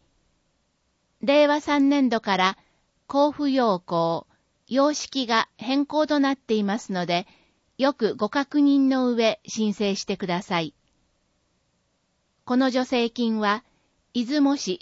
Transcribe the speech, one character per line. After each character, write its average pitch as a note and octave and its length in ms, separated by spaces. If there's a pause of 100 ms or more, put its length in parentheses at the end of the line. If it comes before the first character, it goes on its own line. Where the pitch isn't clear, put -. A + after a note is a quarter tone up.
(1200)
令 C#4+ 260
和 D4 140
三 C#4+ 280
年 C#4 200
度 A3+ 120
か G3 160
ら、 F#3 200 (540)
交 C#4+ 200
付 C#4+ 200
要 A#3 280
項、 E3 480 (400)
様 C#4 260
式 C4+ 320
が A3+ 320
変 C4+ 300
更 D4+ 180
と D4 140
な C#4 140
っ - 20
て - 180
い G#3+ 100
ま G3+ 140
す - 140
の F3+ 160
で、 F3 180 (540)
よ C4+ 160
く G3 200
ご G#3 140
確 C#4+ 300
認 C#4 280
の B3+ 240
上、 A3+ 360
申 G#3+ 260
請 G3+ 220
し - 100
て G3 100
く F#3 120
だ F3+ 160
さ F3+ 160
い。 D#3+ 160 (1700)
こ B3 100
の C4 160
助 B3+ 140
成 A#3+ 240
金 A3+ 300
は、 G#3 240 (500)
出 A#3+ 120
雲 C#4 320
市 F#3 240